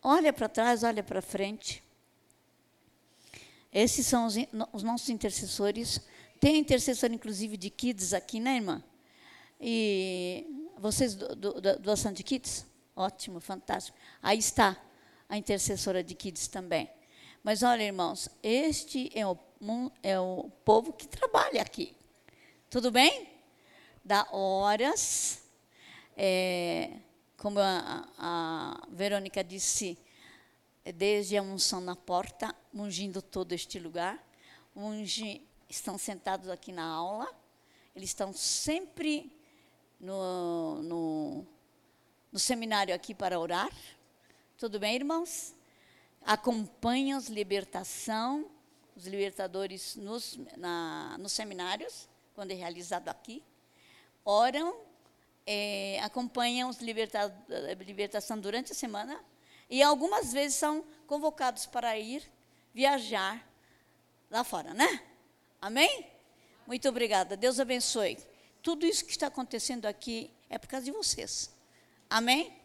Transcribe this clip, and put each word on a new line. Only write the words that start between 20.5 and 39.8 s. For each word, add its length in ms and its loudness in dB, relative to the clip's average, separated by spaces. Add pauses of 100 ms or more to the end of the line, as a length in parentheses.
povo 280 6
que 140 -14
trabalha 560 2
aqui. 320 -6 (760)
Tudo 220 2
bem? 380 6 (760)
Dá 280 4
horas. 1120 2 (760)
É, 800 0 (380)
como 240 0
a, 480 0 (100)
a, 640 -4
a 80 -18
Verônica 540 -2
disse, 520 -2 (880)
é 60 -10
desde 460 2
a 60 2
unção 380 0
na 140 -6
porta, 580 -2 (220)
ungindo 480 -6
todo 300 -4
este 260 -6
lugar. 400 -4 (560)
Unge, 640 -6 (280)
estão 280 -8
sentados 520 -4
aqui 240 -10
na 120 -6
aula. 480 -4 (640)
Eles 160 -10
estão 220 -4
sempre 1000 -2 (680)